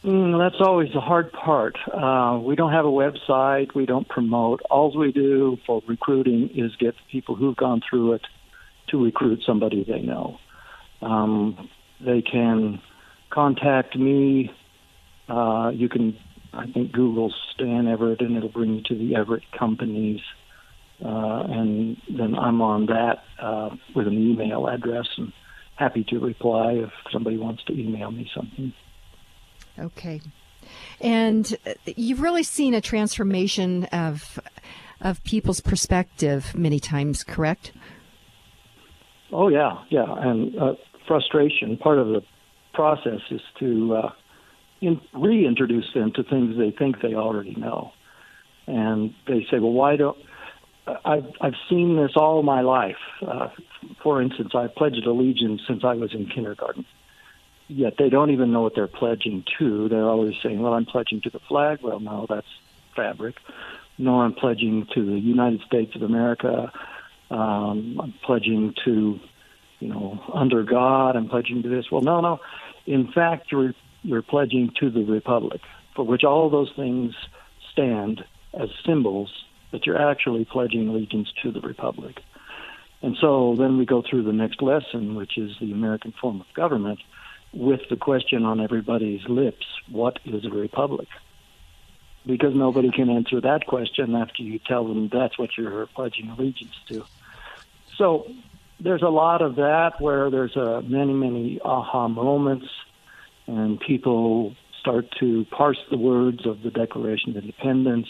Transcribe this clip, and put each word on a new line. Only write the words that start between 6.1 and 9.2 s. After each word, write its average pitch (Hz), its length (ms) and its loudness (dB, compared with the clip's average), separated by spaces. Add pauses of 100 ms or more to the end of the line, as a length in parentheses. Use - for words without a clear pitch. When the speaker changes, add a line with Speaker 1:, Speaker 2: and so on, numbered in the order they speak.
Speaker 1:
is 117 220 -4
get 117 180 0
the - 160 -20
people 127 240 -6
who've 127 220 0
gone 123 300 0
through 117 260 2
it 110 80 -2 (680)
to 135 140 2
recruit 117 420 2